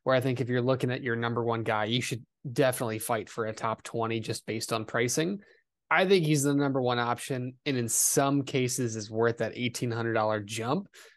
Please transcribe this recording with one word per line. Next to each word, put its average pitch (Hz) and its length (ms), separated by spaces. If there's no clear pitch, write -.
where 131 120
I 127 60
think 127 180
if 120 100
you're 123 120
looking 127 300
at 135 100
your 120 140
number 117 280
one 113 200
guy, 107 220
you 117 140
should 113 240
definitely 127 460
fight 110 280
for 110 200
a 110 60
top 110 280
twenty 113 380
just 110 260
based 107 260
on 113 140
pricing. 156 540
I 175 160
think 185 220
he's 151 160
the 143 100
number 139 260
one 123 200
option, 123 560
and 143 100
in 120 140
some 139 540
cases 127 520
is 107 140
worth 113 300
that 110 160
eighteen 120 340
hundred 113 240
dollar 107 260
jump. 113 480